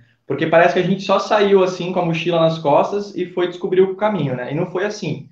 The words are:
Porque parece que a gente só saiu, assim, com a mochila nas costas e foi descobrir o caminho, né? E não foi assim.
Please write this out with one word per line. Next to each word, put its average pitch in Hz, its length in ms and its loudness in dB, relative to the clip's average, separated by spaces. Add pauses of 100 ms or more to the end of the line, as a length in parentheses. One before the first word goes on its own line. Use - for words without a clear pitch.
(260)
Porque 156 200 -2
parece 165 280 4
que 185 60 0
a 175 40 2
gente 190 180 -2
só 196 160 0
saiu, 202 460 4
assim, 180 280 -4
com 180 80 -2
a 170 40 0
mochila 165 360 0
nas 160 180 2
costas 190 580 0
e 180 100 -4
foi 175 220 -2
descobrir 185 340 0
o 190 140 0
caminho, 165 400 -2
né? 127 160 -8
E - 20 -4
não 175 160 -2
foi 185 160 -2
assim. 175 460 -8